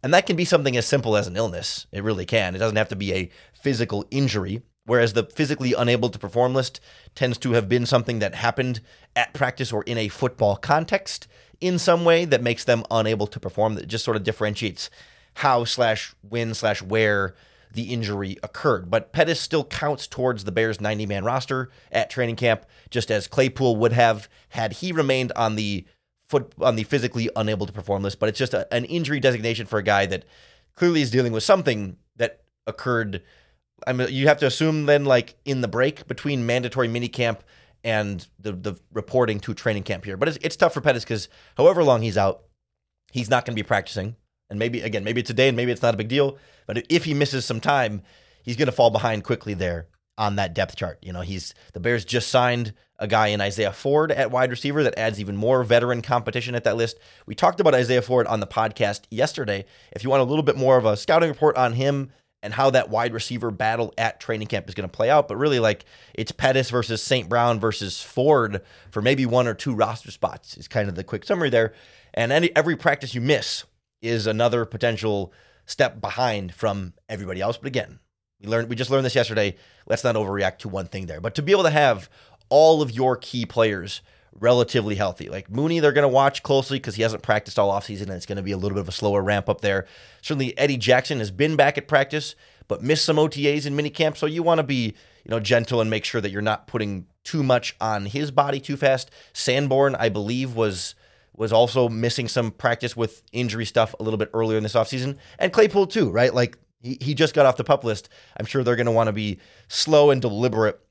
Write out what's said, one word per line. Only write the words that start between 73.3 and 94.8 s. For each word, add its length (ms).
is 240
another 400
potential 640
step 360
behind 540
from 380
everybody 320
else. 160
But 120
again, 300
we 60
learned, 220
we 80
just 140
learned 160
this 80
yesterday. 420
Let's 180
not 100
overreact 440
to 100
one 180
thing 200
there. 160
But 140
to 60
be 100
able 100
to 80
have 400
all 320
of 80
your 260
key 300
players 560
relatively 580
healthy, 340
like 200
Mooney, 300
they're 120
gonna 160
watch 340
closely 360
'cause 180
he 60
hasn't 200
practiced 360
all 140
offseason, 300
and 100
it's 140
gonna 160
be 100
a 40
little 180
bit 80
of 60
a 40
slower 300
ramp 260
up 140
there. 240
Certainly, 380
Eddie 180
Jackson 440
has 100
been 260
back 220
at 100
practice, 460
but 140
missed 220
some 140
O 100
T 200
As 160
in 120
minicamp. 400
So 100
you 160
wanna 220
be, 220